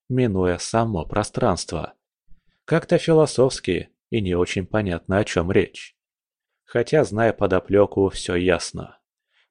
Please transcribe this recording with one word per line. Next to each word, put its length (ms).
минуя 480
само 480
пространство. 880
Как-то 320
философски 920
и 120
не 140
очень 300
понятно, 540
о 40
чем 280
речь. 440
Хотя, 380
зная 300
подоплеку, 760
все 260
ясно. 640